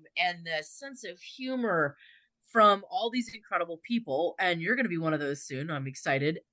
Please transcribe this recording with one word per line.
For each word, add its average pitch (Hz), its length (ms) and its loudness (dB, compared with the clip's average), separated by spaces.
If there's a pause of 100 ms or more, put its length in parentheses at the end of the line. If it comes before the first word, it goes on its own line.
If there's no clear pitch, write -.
(180)
and 175 280 0
the 160 180 -4
sense 277 420 -14
of 180 120 -12
humor 233 800 -2 (560)
from 202 400 8
all 208 180 0
these 233 240 -4
incredible 170 540 -4
people. 175 500 0
And 175 240 2
you're 208 140 2
gonna 247 140 0
be 170 80 0
one 160 160 0
of 147 80 0
those 143 260 -4
soon. 147 240 -6
I'm 139 160 -4
excited. 143 520 0 (140)